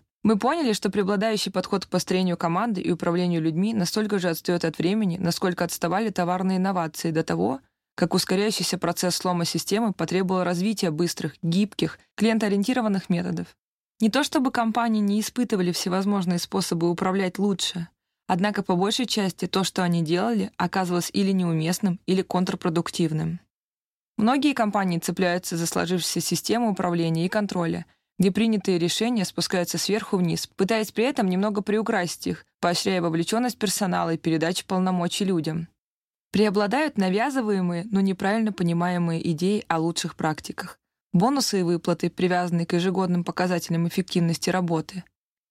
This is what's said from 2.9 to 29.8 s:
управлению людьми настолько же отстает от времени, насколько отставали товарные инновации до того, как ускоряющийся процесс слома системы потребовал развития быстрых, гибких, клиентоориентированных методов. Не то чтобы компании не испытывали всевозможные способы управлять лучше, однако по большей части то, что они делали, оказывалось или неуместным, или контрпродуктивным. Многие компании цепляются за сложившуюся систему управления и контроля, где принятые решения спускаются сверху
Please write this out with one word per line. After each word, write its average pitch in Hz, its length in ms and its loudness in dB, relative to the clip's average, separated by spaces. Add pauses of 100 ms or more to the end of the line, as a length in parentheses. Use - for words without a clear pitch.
управлению 175 500 0
людьми 165 320 0
настолько 208 460 0
же 180 100 -2
отстает 170 380 -2
от 160 100 -4
времени, 180 400 0
насколько 180 480 -2
отставали 185 460 -2
товарные 185 480 0
инновации 180 520 -2
до 160 120 0
того, 190 380 -2 (340)
как 175 180 0
ускоряющийся 190 640 0
процесс 175 400 -2
слома 175 300 0
системы 202 480 -2
потребовал 180 500 0
развития 180 460 0
быстрых, 160 500 -2
гибких, 175 580 0 (180)
клиентоориентированных 214 920 2
методов. 175 480 -4 (420)
Не 220 120 4
то 262 120 2
чтобы 262 280 0
компании 226 500 0
не 202 200 2
испытывали 202 520 0
всевозможные 185 680 0
способы 175 520 0
управлять 185 480 0
лучше, 190 500 -2 (380)
однако 202 360 0
по 185 140 0
большей 208 300 0
части 190 400 -2
то, 190 180 0
что - 180 -2
они 170 200 2
делали, 190 560 0
оказывалось 175 560 0
или 196 180 2
неуместным, 175 720 0
или 185 160 2
контрпродуктивным. 170 1200 -2 (800)
Многие 262 340 4
компании 196 460 0
цепляются 175 580 -2
за 165 100 -2
сложившуюся 175 540 -2
систему 220 500 0
управления 170 540 0
и 185 60 0
контроля, 175 560 -2 (320)
где 190 120 4
принятые 202 480 2
решения 214 460 0
спускаются 175 540 -2
сверху 202 400 -2